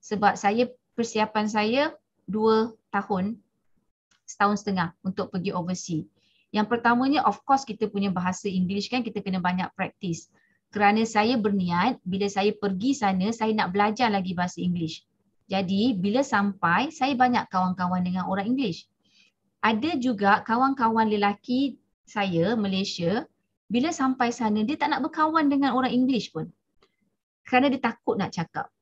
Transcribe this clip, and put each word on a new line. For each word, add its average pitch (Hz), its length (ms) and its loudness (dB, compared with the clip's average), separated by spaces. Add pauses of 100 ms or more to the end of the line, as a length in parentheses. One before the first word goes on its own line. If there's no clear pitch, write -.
Sebab 202 320 0
saya, 214 320 2 (320)
persiapan 214 480 -2
saya 226 480 0 (320)
dua 220 480 2 (160)
tahun, 202 480 -2 (880)
setahun 202 400 0
setengah 185 400 -2
untuk 185 240 -4
pergi 185 240 -4
overseas. 175 560 -4 (400)
Yang 214 240 0
pertamanya, 240 480 2
of 202 240 0
course, 269 160 2
kita 220 240 -6
punya 202 240 -2
bahasa 185 400 -2
Inggeris, 190 400 -2
kan, 247 160 -2
kita 208 160 -8
kena 190 160 -2
banyak 180 400 -2
praktis. - 480 -6 (480)
Kerana 208 320 4
saya 220 320 2
berniat, 196 640 2
bila 196 240 -2
saya 202 240 0
pergi 208 480 -2
sana, 190 320 0
saya 220 240 0
nak 185 160 0
belajar 214 400 2
lagi 185 240 -2
bahasa 180 240 -4
Inggeris. 175 480 -4 (400)
Jadi, 196 480 0
bila 202 320 0
sampai, 202 640 2
saya 277 240 -2
banyak 247 320 2
kawan-kawan 185 560 0
dengan 180 240 -2
orang 196 240 -2
Inggeris. 247 400 -4 (720)
Ada 226 380 0
juga 202 480 2
kawan-kawan 226 640 2
lelaki 214 680 0 (280)
saya, 190 480 0
Malaysia, 196 720 -2 (400)
bila 247 240 0
sampai 262 400 0
sana, 214 320 0
dia 269 160 -2
tak 294 160 0
nak 247 80 -4
berkawan 311 480 0
dengan 277 240 2
orang 254 160 0
Inggeris 254 400 0
pun. 160 160 -8 (960)
Kerana 262 320 2
dia 269 80 -8
takut 226 320 -2
nak 190 160 -2
cakap. - 400 -8 (120)